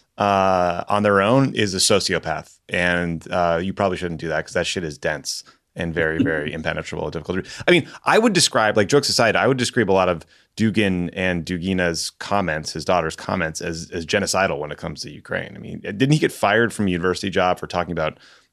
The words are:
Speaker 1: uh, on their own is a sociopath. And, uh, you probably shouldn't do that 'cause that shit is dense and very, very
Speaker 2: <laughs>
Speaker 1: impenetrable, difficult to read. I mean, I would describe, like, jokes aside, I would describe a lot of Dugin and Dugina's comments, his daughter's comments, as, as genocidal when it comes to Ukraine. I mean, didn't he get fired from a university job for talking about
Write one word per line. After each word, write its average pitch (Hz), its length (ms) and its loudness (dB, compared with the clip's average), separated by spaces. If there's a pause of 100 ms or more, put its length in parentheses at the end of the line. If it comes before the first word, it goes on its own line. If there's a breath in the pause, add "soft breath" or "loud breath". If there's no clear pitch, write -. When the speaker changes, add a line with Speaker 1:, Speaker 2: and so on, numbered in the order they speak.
(160 soft breath)
Speaker 1:
uh, 95 720 2
on 104 140 2
their 101 180 4
own 127 360 4
is 104 180 0
a 95 40 -2
sociopath. 85 800 0 (120)
And, 87 640 0
uh, 87 320 2
you 92 120 -4
probably 95 220 0
shouldn't 85 240 -6
do 80 80 -6
that 78 180 -4
'cause - 80 -18
that 87 120 0
shit 92 180 -4
is 73 140 -8
dense 73 440 -6 (320 soft breath)
and 85 180 -4
very, 80 300 0
very 78 300 -2
Speaker 2:
<laughs> 78 60 -8
Speaker 1:
impenetrable, 80 520 -6
difficult 87 260 -6
to 95 60 -4
read. - 80 -12 (160 loud breath)
I 180 60 6
mean, 170 160 2 (160 loud breath)
I 151 120 4
would 220 160 4
describe, 110 440 2
like, 104 120 4
jokes 143 200 4
aside, 113 260 2
I 92 140 4
would 131 100 2
describe 113 320 0
a - 20 4
lot 92 160 4
of 85 160 -2 (320 soft breath)
Dugin 95 580 2
and 90 300 -2
Dugina's 90 680 -2
comments, 82 600 -2
his 82 120 -8
daughter's 85 320 0
comments, 87 440 -4
as, 85 300 -8
as 85 160 -8
genocidal 92 540 0
when 76 100 -8
it - 80 -12
comes 82 240 -10
to - 80 -12
Ukraine. 85 460 -10
I - 20 -18
mean, 87 220 -12
didn't 104 320 2
he 156 80 4
get - 120 2
fired 107 400 2
from 104 140 -2
a 95 40 2
university 90 380 0
job 90 300 2
for 92 80 -10
talking 87 260 -4
about 78 260 -4 (340 soft breath)